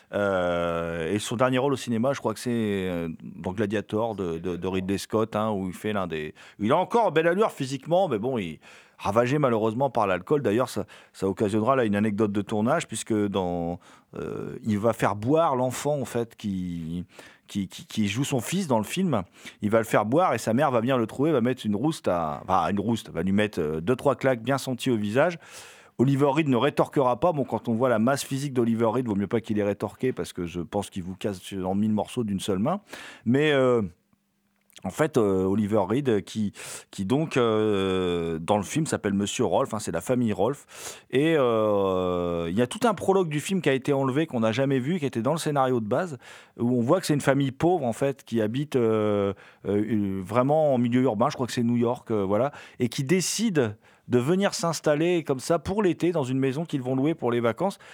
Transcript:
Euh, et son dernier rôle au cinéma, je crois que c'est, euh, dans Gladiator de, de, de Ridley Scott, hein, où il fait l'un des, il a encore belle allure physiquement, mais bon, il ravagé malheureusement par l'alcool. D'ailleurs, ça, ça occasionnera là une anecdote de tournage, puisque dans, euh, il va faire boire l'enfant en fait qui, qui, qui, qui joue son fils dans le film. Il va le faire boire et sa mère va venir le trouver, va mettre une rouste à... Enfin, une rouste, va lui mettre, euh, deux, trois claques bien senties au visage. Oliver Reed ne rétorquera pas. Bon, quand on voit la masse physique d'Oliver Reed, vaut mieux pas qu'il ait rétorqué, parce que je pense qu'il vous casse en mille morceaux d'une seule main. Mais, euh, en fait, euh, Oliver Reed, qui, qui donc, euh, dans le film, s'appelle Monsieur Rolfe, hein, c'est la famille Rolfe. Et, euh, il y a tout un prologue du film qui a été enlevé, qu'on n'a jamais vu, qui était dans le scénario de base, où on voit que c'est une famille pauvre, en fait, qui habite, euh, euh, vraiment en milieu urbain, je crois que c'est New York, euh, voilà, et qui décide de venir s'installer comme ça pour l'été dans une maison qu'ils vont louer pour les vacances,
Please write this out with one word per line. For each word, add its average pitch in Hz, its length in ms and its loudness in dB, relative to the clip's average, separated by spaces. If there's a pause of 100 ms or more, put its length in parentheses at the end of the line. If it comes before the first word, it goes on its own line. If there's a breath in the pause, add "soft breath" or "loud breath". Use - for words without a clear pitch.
(120 loud breath)
Euh, 87 1000 0
et 107 60 2
son - 160 -6
dernier 127 240 2
rôle 139 140 2
au 131 40 -2
cinéma, 120 360 -2
je - 80 -8
crois 113 120 -2
que 101 60 -10
c'est, 123 140 -6
euh, 95 560 -2 (120)
dans 92 320 -10
Gladiator 107 640 -2
de, 85 240 -4
de, 87 160 -6
de 87 140 -6
Ridley 95 300 -2
Scott, 110 360 -2
hein, 107 160 -2
où 95 160 -4
il 87 80 -6
fait 107 180 -6
l'un 98 140 -2
des, 78 300 -6 (240 loud breath)
il 104 100 2
a 151 60 4
encore 196 340 2
belle 160 160 2
allure 190 240 2
physiquement, 147 560 -2
mais 117 140 -2
bon, 123 180 -2
il 82 220 -6 (380 loud breath)
ravagé 120 400 2
malheureusement 120 520 2
par 110 160 2
l'alcool. 95 340 2
D'ailleurs, 117 300 2
ça, 101 160 -6 (260 loud breath)
ça - 160 -2
occasionnera 107 480 2
là 123 80 2
une 101 120 2
anecdote 104 360 2
de 104 80 -2
tournage, 113 460 0
puisque - 260 -6
dans, 90 640 -2 (360 loud breath)
euh, - 480 -8
il 104 160 -2
va 110 160 2
faire 107 220 0
boire 143 380 2
l'enfant 131 460 -2
en 117 60 -6
fait 117 280 -4
qui, 90 720 -6 (420 loud breath)
qui, 98 220 -6
qui, - 160 -18
qui 107 240 -2
joue 117 160 -2
son 131 160 -2
fils 175 280 -4
dans 120 100 4
le 104 60 -2
film. 147 380 -2 (380 loud breath)
Il 104 80 0
va 113 120 4
le 110 40 0
faire 110 220 2
boire 156 260 2
et 113 60 0
sa 110 160 0
mère 139 160 2
va 120 100 2
venir 131 160 2
le 113 100 0
trouver, 143 240 0
va 131 120 2
mettre 127 240 -2
une 104 100 0
rouste 143 320 -2
à... 82 360 0
Enfin, 90 260 2
une 101 100 0
rouste, 110 300 -2
va 82 120 -4
lui 95 100 0
mettre, 104 280 2
euh, 78 220 -2
deux, 120 140 2
trois 131 200 2
claques 131 260 0
bien 131 140 -2
senties 131 340 -4
au 117 60 4
visage. 131 420 0 (600 loud breath)
Oliver 139 320 4
Reed 151 180 0
ne 127 80 4
rétorquera 131 640 2
pas. 175 120 2
Bon, 139 120 -2
quand - 240 -4
on 117 60 0
voit 123 160 2
la 113 80 4
masse 131 260 2
physique 139 300 -6
d'Oliver 117 320 2
Reed, 120 220 0
vaut 104 60 0
mieux 101 120 0
pas 113 160 -2
qu'il 104 160 -4
ait 104 40 2
rétorqué, 104 520 -2
parce 85 180 -8
que 90 140 -6
je 85 140 -8
pense 92 280 -4
qu'il 95 140 -10
vous 90 140 -10
casse 98 240 -6 (120)
en 95 220 -2
mille 107 180 2
morceaux 107 320 -2
d'une 101 160 -4
seule 95 200 -2
main. 170 200 -2 (460 loud breath)
Mais, 143 260 4
euh, 127 300 4 (1000)
en 95 60 -6
fait, 151 260 0
euh, 98 280 4
Oliver 101 440 2
Reed, 113 340 2
qui, 104 300 -4 (380 loud breath)
qui 98 160 -6
donc, 139 320 0
euh, 95 1000 2
dans 104 200 2
le 101 40 -2
film, 151 220 -2
s'appelle 104 300 -2
Monsieur 101 320 0
Rolfe, 104 260 2
hein, 107 60 -6
c'est 104 120 -8
la 85 120 -2
famille 123 320 0
Rolfe. - 760 -6
Et, 156 280 2
euh, 92 1120 2
il 95 80 -2
y - 20 4
a 123 60 2
tout - 200 -2
un 220 60 2
prologue 185 380 0
du 147 100 -4
film 190 220 -2
qui 147 80 2
a - 20 4
été 135 220 0
enlevé, 135 320 0
qu'on 123 140 -2
n'a 113 120 2
jamais 135 260 0
vu, 151 200 -2
qui 147 80 -2
était 117 160 -2
dans 131 100 2
le 165 60 -2
scénario 131 420 0
de 110 60 -4
base, 143 320 -2 (400 loud breath)
où 120 180 0
on 120 60 2
voit 160 180 4
que - 60 -6
c'est 156 80 2
une 135 80 0
famille 139 300 2
pauvre, 165 340 0
en 113 80 -2
fait, 139 280 -2
qui 113 200 -2
habite, 135 340 -2
euh, 107 560 2 (340 loud breath)
euh, 101 560 0
vraiment 135 520 2
en 120 40 2
milieu 120 220 2
urbain, 120 300 2
je - 60 -8
crois 127 100 -4
que - 80 -6
c'est 123 100 0
New 120 140 2
York, 120 320 -2
euh, 107 120 0
voilà, 107 300 0 (260 loud breath)
et 123 120 0
qui - 120 -4
décide 156 760 0 (300 soft breath)
de 120 120 4
venir 185 340 2
s'installer 165 680 0
comme 131 160 -2
ça 165 180 0
pour 190 240 -2
l'été 175 300 2
dans 160 100 0
une 131 160 -2
maison 135 260 0
qu'ils 143 180 -4
vont 127 120 -2
louer 143 220 0
pour 120 160 0
les 117 80 2
vacances, 120 380 0 (160 loud breath)